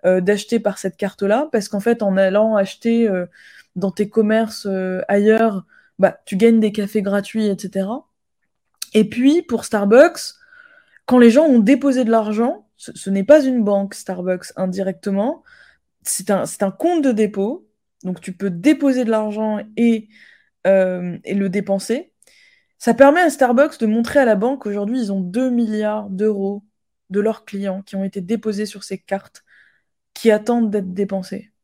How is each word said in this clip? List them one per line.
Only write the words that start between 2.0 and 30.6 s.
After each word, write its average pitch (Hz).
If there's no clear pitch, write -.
en 190
allant 208
acheter, 233
euh, 180
dans 185
tes 208
commerces, 220
euh, 185
ailleurs, 208
bah, -
tu 202
gagnes 226
des 214
cafés 208
gratuits, 202
et 196
cetera. 196
Et 220
puis, 262
pour 233
Starbucks, 226
quand 247
les 233
gens 285
ont 254
déposé 254
de 226
l'argent, 226
ce, -
ce -
n'est 190
pas 285
une 254
banque, 202
Starbucks, 180
indirectement, 190
c'est -
un, 196
c'est -
un 190
compte 330
de 269
dépôt, 208
donc 180
tu 190
peux 196
déposer 254
de 226
l'argent 214
et, 226
euh, 185
et -
le 196
dépenser. 202
Ça 233
permet 285
à 330
Starbucks 269
de 226
montrer 233
à 262
la 220
banque 247
qu'aujourd'hui, 208
ils 202
ont 196
deux 226
milliards 214
d'euros 202
de 196
leurs 214
clients 196
qui -
ont 190
été 196
déposés 208
sur 196
ces 190
cartes, -
qui 226
attendent 214